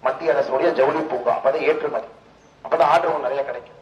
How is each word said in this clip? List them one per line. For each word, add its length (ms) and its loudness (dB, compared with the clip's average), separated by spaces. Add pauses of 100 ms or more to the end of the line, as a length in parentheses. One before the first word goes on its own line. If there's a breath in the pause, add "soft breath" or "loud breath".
மத்திய 300 0
அரசுடைய 380 2
ஜவுளி 280 2
பூங்கா. 380 -2
அப்பதான் 340 0
ஏற்றுமதி. 360 -2 (580)
அப்பதான் 300 2
ஆர்டரும் 260 0
நிறைய 240 -2
கிடைக்கும். 380 -12